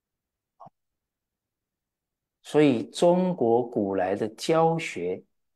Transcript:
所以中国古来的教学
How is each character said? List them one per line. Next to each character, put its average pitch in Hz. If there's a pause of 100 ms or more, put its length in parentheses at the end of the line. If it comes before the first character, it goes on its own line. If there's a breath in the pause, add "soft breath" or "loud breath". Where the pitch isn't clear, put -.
(2500)
所 -
以 139
中 180
国 120
古 98
来 92
的 110
教 165
学 90 (340)